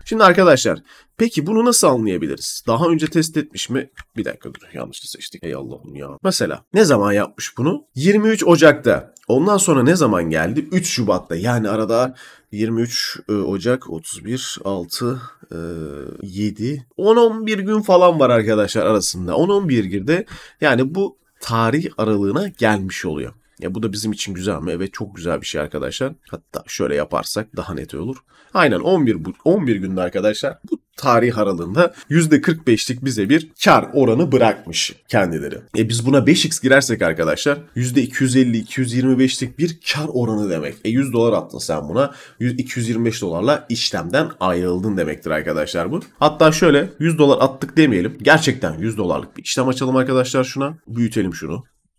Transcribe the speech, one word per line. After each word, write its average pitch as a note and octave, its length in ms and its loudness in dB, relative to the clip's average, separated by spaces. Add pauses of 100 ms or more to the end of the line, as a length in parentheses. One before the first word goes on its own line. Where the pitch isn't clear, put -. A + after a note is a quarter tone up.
Şimdi A3 180 0
arkadaşlar F3 560 6 (380)
peki G3 300 0
bunu A3 180 2
nasıl A#3 220 2
anlayabiliriz? F#2+ 800 -2
Daha A#2+ 200 2
önce D#3+ 200 2
test D#3+ 300 -2
etmiş - 320 -6
mi? B2+ 200 -4 (280)
Bir - 80 -2
dakika - 280 -10
dur, - 80 -20 (120)
yanlışlıkla - 340 -14
seçtik. - 360 -18
Ey D#2 100 -8
Allah'ım C2+ 420 -14
ya. C#2+ 120 -12 (160)
Mesela F#2+ 500 -2
ne G3+ 120 6
zaman G#2 280 4
yapmış - 440 -4
bunu? E3+ 260 -2 (120)
Yirmi G3+ 340 2
üç A3 140 0
Ocak'ta. D3+ 680 4 (140)
Ondan F3 300 2
sonra D3 260 2
ne D#3+ 120 6
zaman G2 340 2
geldi? F2+ 420 -2
Üç F#3 160 -2
Şubat'ta. G2 480 -2
Yani G#2+ 340 -2
arada A2+ 460 -2 (360)
yirmi A2+ 300 -2
üç, - 380 -6 (100)
e, G#2+ 40 -2
Ocak, G2 560 -2
otuz E2+ 360 -12
bir, B2 400 -8
altı, A2 560 -6 (300)
e, E2 60 -12 (640)
yedi, G#2 640 -6 (120)
on, A3 180 4
on A3 320 2
bir G#3+ 120 -2
gün G#3 220 -2
falan F3+ 380 6
var B2+ 100 4
arkadaşlar G#2+ 560 2
arasında. F#2 500 -2
On, E3+ 140 2
on G3+ 200 0
bir A#2 140 2
günde G2+ 420 -2 (360)
yani E3 340 0
bu G3 220 -4 (220)
tarih A2+ 480 -2 (100)
aralığına G#2+ 500 0
gelmiş G2+ 580 -2
oluyor. D2 280 -6 (280)
Ya F#2 140 -6
bu G#2+ 80 -6
da G2+ 100 -4
bizim G#2 180 -6
için G2+ 220 -8
güzel F2+ 260 -4
mi? E2 120 -6
Evet, F2+ 220 -6
çok G2 220 -12
güzel D#2+ 260 -6
bir - 40 -12
şey D#2 160 -6
arkadaşlar. D2+ 520 -6 (160)
Hatta - 380 -12
şöyle D2 280 -4
yaparsak D2+ 600 -6
daha F2 180 -8
net C2 220 -10
olur. A2 220 -10 (360)
Aynen B2 260 2
on E3+ 260 2
bir F2+ 200 0
bu, F#2 80 -8 (120)
on E3+ 220 2
bir A2 80 2
günde F#2 260 -4
arkadaşlar G2+ 560 -2 (140)
bu - 80 -6 (180)
tarih A#2 400 2
aralığında G2 560 0 (160)
yüzde D#3 320 4
kırk D#3+ 260 -2
beşlik B2 380 0
bize G#2+ 240 -2
bir D#3+ 200 2 (140)
kar C#3 300 4
oranı C3 380 4
bırakmış A2 640 0 (120)
kendileri. D#2+ 500 -2 (200)
E A2 120 2
biz A#2 160 -2
buna C3 220 4
beş E3+ 180 4
x - 140 -4
girersek C3 420 2
arkadaşlar E2 580 0 (160)
yüzde B2 260 0
iki B2+ 220 -2
yüz B2+ 120 2
elli, B2 220 4
iki A2 240 -4
yüz A#2+ 120 -4
yirmi B2+ 260 2
beşlik B2+ 400 0
bir E3 200 -4 (140)
kar D3+ 140 -6
oranı A2 420 -2
demek. D2+ 340 -4
E A2 60 -2
yüz C3 240 0
dolar A#2 200 2
attın D#2+ 240 -4
sen D2+ 320 -6
buna. C3+ 240 -2 (260)
Yüz, B2 200 -2
iki - 200 -6
yüz A2+ 100 -2
yirmi A#2 160 0
beş A#2 160 -2
dolarla G2 480 -2
işlemden A#2 600 -4 (100)
ayrıldın F#2 580 0
demektir D#2 340 -4
arkadaşlar D#2+ 600 -4
bu. E3+ 80 -4 (200)
Hatta D#3 320 4
şöyle D3+ 380 4 (100)
yüz D#3+ 180 0
dolar C#3 240 6
attık - 360 -2
demeyelim. A2 440 2
Gerçekten G#2+ 580 2
yüz G#2 180 -4
dolarlık E2+ 400 -4
bir - 60 -14
işlem C3 240 -2
açalım B2+ 280 -2
arkadaşlar C3 480 2
şuna. C#3 340 -6 (100)
Büyütelim A2 460 -2
şunu. E2+ 300 -10 (360)